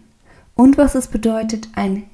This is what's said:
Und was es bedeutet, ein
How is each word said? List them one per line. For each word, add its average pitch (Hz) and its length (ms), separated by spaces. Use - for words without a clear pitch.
Und 269 240
was 277 160
es 254 140
bedeutet, 220 680
ein 202 400